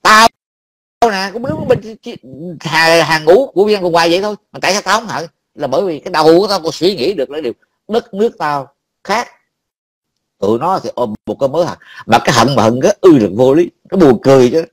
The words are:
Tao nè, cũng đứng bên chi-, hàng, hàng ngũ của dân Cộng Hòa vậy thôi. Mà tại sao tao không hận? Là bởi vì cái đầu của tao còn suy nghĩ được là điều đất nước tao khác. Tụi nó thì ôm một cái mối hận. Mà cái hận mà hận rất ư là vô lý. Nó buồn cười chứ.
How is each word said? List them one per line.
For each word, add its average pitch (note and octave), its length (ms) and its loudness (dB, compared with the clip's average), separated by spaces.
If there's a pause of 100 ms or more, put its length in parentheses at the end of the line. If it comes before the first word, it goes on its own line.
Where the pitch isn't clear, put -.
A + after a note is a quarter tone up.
Tao G#3+ 260 4 (840)
nè, G3 220 -6
cũng A#3+ 120 -10
đứng D4+ 220 -8
bên A3 340 -2
chi-, A#3+ 160 -16 (420)
hàng, E3 460 2
hàng D#3 200 -2
ngũ A3+ 220 4
của G3+ 200 0
dân G3+ 160 -2
Cộng F3 100 -2
Hòa E3+ 160 2
vậy F3+ 120 0
thôi. G#3 140 -6 (160)
Mà C#3 100 -16
tại E3 120 0
sao G#3 80 -2
tao G3+ 180 0
không A3+ 100 -10
hận? D3 160 -8 (300)
Là C#3+ 120 -8
bởi C#3 180 0
vì D#3 140 -6
cái F#3+ 120 -12
đầu D#3 140 0 (140)
của G3+ 80 0
tao G3 120 -2
còn D#3 120 -6
suy F#3 240 -2
nghĩ D3+ 180 -4
được C3 160 -6
là D3 120 -10
điều A#2+ 120 -6 (340)
đất - 260 -4
nước A3 240 -2
tao D3 300 -4 (360)
khác. A3 240 -4 (1120)
Tụi A2 200 -2
nó F3+ 240 -2
thì - 120 -10
ôm A2+ 180 -6 (120)
một G#2 140 -6
cái C3+ 100 -2
mối E3 160 -2
hận. G2 120 -10 (280)
Mà A2+ 180 0
cái C#3 120 0
hận B2+ 200 0
mà G#2+ 80 2
hận A#2+ 160 0
rất F#3+ 220 0
ư D#3+ 180 6
là G#2 160 2
vô C3 180 2
lý. F3 160 2 (220)
Nó G3 60 -2
buồn C#3 260 4
cười B2+ 280 6
chứ. D#3+ 220 -2